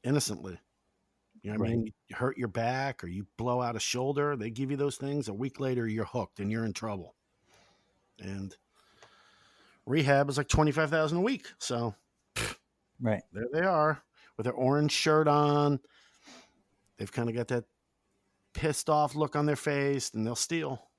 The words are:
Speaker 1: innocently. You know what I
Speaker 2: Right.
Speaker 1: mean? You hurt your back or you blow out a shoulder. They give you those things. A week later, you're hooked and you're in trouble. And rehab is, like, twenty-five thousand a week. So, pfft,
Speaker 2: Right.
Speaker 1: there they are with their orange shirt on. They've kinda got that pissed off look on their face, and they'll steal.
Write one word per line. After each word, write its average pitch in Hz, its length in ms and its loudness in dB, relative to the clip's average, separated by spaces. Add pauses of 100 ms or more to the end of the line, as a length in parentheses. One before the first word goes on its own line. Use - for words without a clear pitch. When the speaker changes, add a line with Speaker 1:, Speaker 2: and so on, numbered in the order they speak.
Speaker 1:
innocently. 107 560 -2 (840)
You 104 100 -6
know 107 60 -4
what 107 100 2
I - 40 0
Speaker 2:
Right. 117 60 2
Speaker 1:
mean? 113 140 -4 (160)
You - 80 -14
hurt 131 220 -2
your 120 100 -4
back 127 560 -2
or 87 40 -8
you 98 180 -6 (100)
blow 123 240 0
out 120 160 -2
a 101 40 -4
shoulder. 143 560 0
They 113 140 -6
give 131 200 -6
you 143 80 -2
those 143 180 0
things. 139 320 -4
A 98 60 -6
week 127 260 -6
later, 127 260 0
you're 107 200 -2
hooked - 340 -6
and 101 100 -2
you're 113 140 -2
in 107 80 -2
trouble. 98 440 -8 (1000)
And 98 380 -8 (1300)
rehab 143 460 4
is, 131 80 -2
like, 143 100 -2
twenty-five 151 420 4
thousand 156 280 2
a 180 40 2
week. 247 260 -2 (100)
So, 120 360 -2 (400)
pfft, - 220 -4 (440)
Speaker 2:
Right. 110 320 0
Speaker 1:
there 113 200 -6
they 160 100 2
are 156 400 2 (340)
with 107 80 -6
their 123 100 0
orange 143 380 4
shirt 156 360 4
on. 147 520 4 (1160)
They've 101 160 -10
kinda 117 200 -2
got 117 160 -4
that 120 160 -2 (920)
pissed 156 340 -2
off 151 260 2
look 151 220 -2
on 147 100 2
their 147 100 2
face, 139 580 -2
and 110 120 -2
they'll 117 100 -4
steal. 151 520 -4 (100)